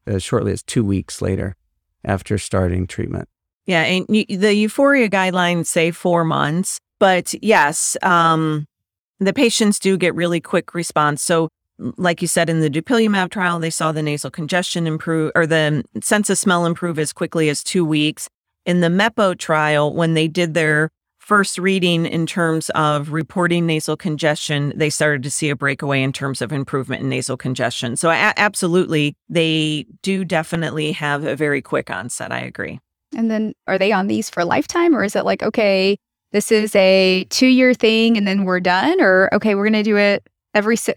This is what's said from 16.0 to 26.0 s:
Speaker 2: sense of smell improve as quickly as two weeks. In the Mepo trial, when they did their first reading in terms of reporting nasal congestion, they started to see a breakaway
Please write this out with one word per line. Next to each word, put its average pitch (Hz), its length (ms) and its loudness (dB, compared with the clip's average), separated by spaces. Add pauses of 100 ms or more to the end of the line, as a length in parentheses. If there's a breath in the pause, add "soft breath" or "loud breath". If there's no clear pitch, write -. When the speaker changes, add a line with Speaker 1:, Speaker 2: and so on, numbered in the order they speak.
Speaker 2:
sense 208 280 0
of 190 80 0
smell 175 260 2
improve 170 340 -4
as 151 140 -2
quickly 165 360 -2
as 147 140 -2
two 180 220 0
weeks. 151 440 -2 (380)
In 180 140 2
the 170 80 4
Mepo 196 480 2
trial, 151 560 2
when 165 220 0
they 160 140 2
did 160 260 -2
their 156 360 2 (280)
first 202 380 0
reading 175 480 0
in 165 220 -2
terms 160 440 -2
of 151 420 0
reporting 170 520 -2
nasal 156 320 -2
congestion, 147 800 -2
they 151 160 0
started 147 320 0
to 139 80 -6
see 151 200 -4
a 139 60 -2
breakaway 139 460 -2